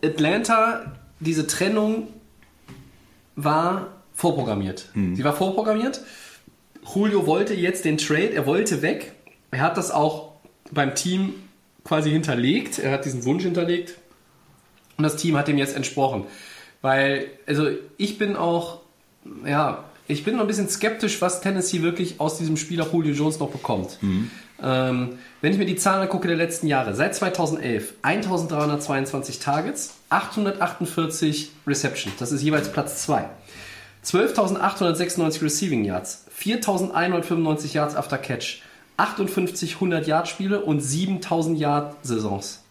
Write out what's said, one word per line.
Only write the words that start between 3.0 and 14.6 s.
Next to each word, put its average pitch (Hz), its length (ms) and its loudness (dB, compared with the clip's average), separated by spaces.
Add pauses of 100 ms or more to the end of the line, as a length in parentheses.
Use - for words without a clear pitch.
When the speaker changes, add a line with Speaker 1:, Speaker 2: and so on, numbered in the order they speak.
Speaker 1:
war 165 520 2 (260)
vorprogrammiert. 113 800 0
Speaker 2:
Mhm. 92 200 2
Speaker 1:
Sie 98 80 -2
war 143 100 2
vorprogrammiert. 214 680 0 (920)
Julio 202 340 4
wollte 196 280 2
jetzt 180 300 0
den 156 140 2
Trade, 170 340 2
er 135 140 0
wollte 170 360 2
weg. - 300 -2 (400)
Er 131 80 -2
hat 170 160 2
das - 160 -2
auch 151 400 0 (400)
beim 143 240 0
Team 185 380 0 (500)
quasi 156 260 2
hinterlegt. 151 720 2
Er 135 100 0
hat 180 140 0
diesen 127 200 -4
Wunsch 170 200 2
hinterlegt. 175 500 0 (1000)